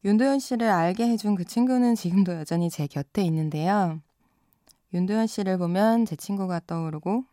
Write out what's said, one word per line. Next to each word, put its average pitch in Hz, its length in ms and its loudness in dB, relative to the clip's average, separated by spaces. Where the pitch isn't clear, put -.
윤도현 254 360 4
씨를 233 300 -2
알게 180 380 2
해준 214 280 0
그 175 100 -4
친구는 247 500 2
지금도 180 400 2
여전히 170 340 -2
제 151 160 -4
곁에 143 380 -4
있는데요. 160 760 0
윤도현 208 340 0
씨를 190 300 -2
보면 208 480 2
제 160 100 -8
친구가 185 520 -6
떠오르고 165 640 -4